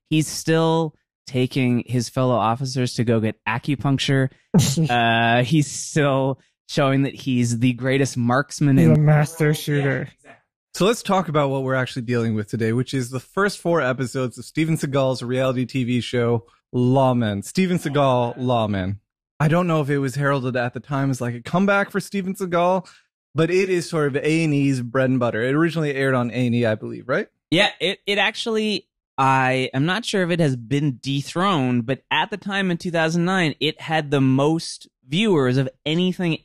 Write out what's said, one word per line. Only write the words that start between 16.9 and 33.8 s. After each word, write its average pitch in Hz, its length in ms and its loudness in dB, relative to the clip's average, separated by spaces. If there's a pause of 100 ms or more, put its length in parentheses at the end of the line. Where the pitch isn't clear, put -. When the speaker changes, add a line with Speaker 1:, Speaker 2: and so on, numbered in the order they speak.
Speaker 3:
Steven 180 340 0
Seagal, 135 600 0
Lawmen. 104 600 0 (400)
I 151 100 2
don't 175 180 2
know 160 160 0
if 135 80 -4
it 143 80 0
was 135 160 -2
heralded 139 420 0
at 120 160 -2
the 127 80 -10
time 139 300 -2
as, 127 100 -2
like, 120 140 -4
a 120 80 -12
comeback 196 480 0
for 196 100 -2
Steven 190 340 -6
Seagal, 180 540 0 (460)
but 165 160 2
it 185 180 2
is 175 220 -2
sort 156 160 0
of 139 100 -2
A 160 280 0
and 151 100 0
E's 139 260 2
bread 127 300 0
and 131 100 2
butter. 113 220 0
It 131 120 0
originally 160 400 0
aired 135 200 0
on 120 160 0
A 123 160 -2
and 117 80 0
E, 120 100 2
I 107 120 2
believe, 117 320 -12
right? 175 200 -2 (220)
Speaker 1:
Yeah, 190 200 2 (100)
it, 185 260 -4
it 202 100 -2
actually, 220 720 -2 (300)
I 131 560 2
am 135 100 0
not 185 220 -2
sure 190 160 0
if 170 80 -2
it 170 100 0
has 139 160 2
been 127 460 -2
dethroned, 139 840 0
but 131 260 -4
at 160 200 -2
the 202 80 -8
time 196 320 -4
in 170 80 -2
two 180 120 -8
thousand 165 360 0
nine, 180 340 0
it 151 200 -2